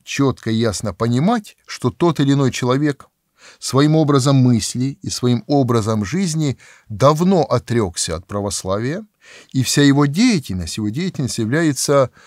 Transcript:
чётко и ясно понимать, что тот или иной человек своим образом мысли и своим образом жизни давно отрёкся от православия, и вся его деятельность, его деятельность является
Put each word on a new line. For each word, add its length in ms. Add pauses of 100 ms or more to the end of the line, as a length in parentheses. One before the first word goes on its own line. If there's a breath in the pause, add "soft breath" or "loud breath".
чётко 480
и 40
ясно 380
понимать, 720
что 260
тот 280
или 140
иной 180
человек 560 (540 loud breath)
своим 340
образом 420
мысли 640
и 100
своим 360
образом 580
жизни 540 (300 loud breath)
давно 560
отрёкся 720
от 100
православия, 800 (460 loud breath)
и 100
вся 200
его 240
деятельность, 720
его 120
деятельность 500
является 720 (160 soft breath)